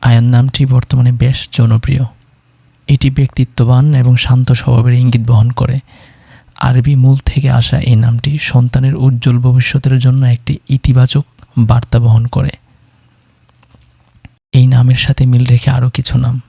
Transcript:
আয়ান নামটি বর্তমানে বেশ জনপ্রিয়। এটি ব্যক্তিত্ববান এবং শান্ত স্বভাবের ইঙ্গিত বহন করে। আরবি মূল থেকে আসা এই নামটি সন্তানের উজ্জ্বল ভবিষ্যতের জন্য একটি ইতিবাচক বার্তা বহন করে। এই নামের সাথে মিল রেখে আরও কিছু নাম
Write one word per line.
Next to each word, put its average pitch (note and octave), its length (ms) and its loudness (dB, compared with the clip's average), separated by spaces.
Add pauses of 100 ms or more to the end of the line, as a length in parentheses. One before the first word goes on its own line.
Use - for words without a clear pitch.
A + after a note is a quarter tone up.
আয়ান A#2 220 2
নামটি B2 420 0
বর্তমানে B2+ 460 0
বেশ B2+ 400 -2
জনপ্রিয়। A#2 520 0 (840)
এটি C#3 240 0
ব্যক্তিত্ববান B2+ 840 0
এবং B2 220 2
শান্ত B2+ 360 0
স্বভাবের B2 420 0
ইঙ্গিত B2 320 0
বহন A#2 240 2
করে। B2+ 300 -4 (760)
আরবি B2+ 380 0
মূল C3+ 300 2
থেকে C#3 260 -2
আসা B2 280 0
এই B2 180 0
নামটি A#2 420 -2
সন্তানের C3 560 0
উজ্জ্বল B2+ 440 0
ভবিষ্যতের B2+ 600 0
জন্য C3 280 0
একটি B2 320 -4 (100)
ইতিবাচক C3 560 0 (340)
বার্তা A#2 420 0
বহন A#2 260 2
করে। C3+ 240 -4 (2000)
এই B2+ 140 4
নামের B2+ 300 2
সাথে C3+ 300 -2
মিল B2 200 2
রেখে B2 240 0
আরও B2+ 200 -2
কিছু - 280 -4
নাম B2 300 -2